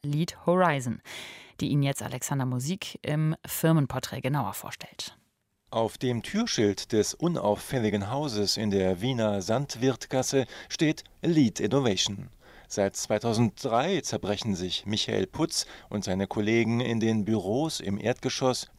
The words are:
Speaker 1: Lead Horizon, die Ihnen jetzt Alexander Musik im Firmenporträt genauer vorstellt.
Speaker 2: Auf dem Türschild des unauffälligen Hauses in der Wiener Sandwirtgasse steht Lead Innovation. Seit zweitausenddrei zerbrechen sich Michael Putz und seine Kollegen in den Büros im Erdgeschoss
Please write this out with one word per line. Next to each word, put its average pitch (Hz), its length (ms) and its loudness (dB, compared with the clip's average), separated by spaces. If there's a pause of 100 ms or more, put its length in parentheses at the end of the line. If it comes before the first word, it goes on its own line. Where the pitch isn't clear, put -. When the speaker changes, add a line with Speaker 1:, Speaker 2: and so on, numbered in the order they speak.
Speaker 1:
Lead 147 420 -2
Horizon, 143 560 2 (600)
die - 80 0
Ihnen 143 140 2
jetzt 139 200 -2
Alexander 127 440 -4
Musik 127 540 -4
im 156 340 0 (120)
Firmenporträt 151 760 2
genauer 127 320 0
vorstellt. - 640 -12 (540)
Speaker 2:
Auf 113 260 0
dem 123 260 -2
Türschild 135 720 0
des 107 220 2
unauffälligen 107 960 0
Hauses 117 480 -2
in 107 120 0
der 92 300 2
Wiener 110 400 0
Sandwirtgasse 127 1040 0 (240)
steht - 360 -2 (180)
Lead 156 360 4
Innovation. 104 720 0 (440)
Seit 98 220 0
zweitausenddrei 117 1080 0
zerbrechen 104 540 -2
sich 90 320 -4
Michael 104 400 0
Putz - 400 -4 (220)
und 101 160 -4
seine 95 240 0
Kollegen 113 520 2
in 117 200 -2
den 110 240 2
Büros 110 560 0
im - 180 -4
Erdgeschoss 127 680 -2 (100)